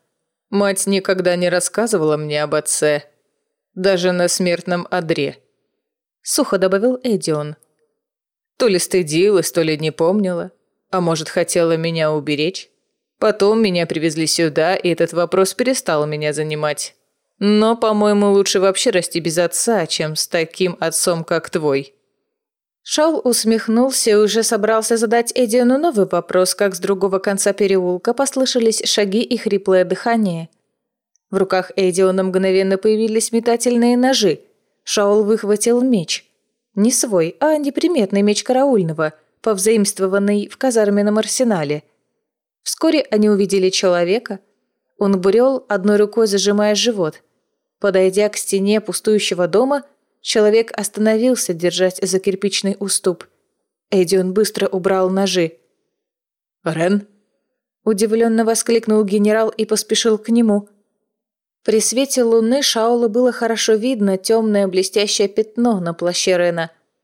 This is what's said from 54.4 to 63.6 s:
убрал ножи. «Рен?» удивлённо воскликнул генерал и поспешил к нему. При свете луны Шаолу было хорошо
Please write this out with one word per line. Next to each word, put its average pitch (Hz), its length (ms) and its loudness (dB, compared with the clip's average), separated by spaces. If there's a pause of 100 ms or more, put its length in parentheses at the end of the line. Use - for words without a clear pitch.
убрал 185 420 0
ножи. 185 480 -2 (1080)
«Рен?» 175 440 -2 (800)
удивлённо 226 580 2
воскликнул 220 600 2
генерал 214 460 2
и 220 160 -4
поспешил 214 520 0
к 208 120 -10
нему. 214 380 2 (960)
При 220 180 2
свете 262 420 0
луны 226 380 2
Шаолу 240 480 0
было 247 220 2
хорошо 226 420 -2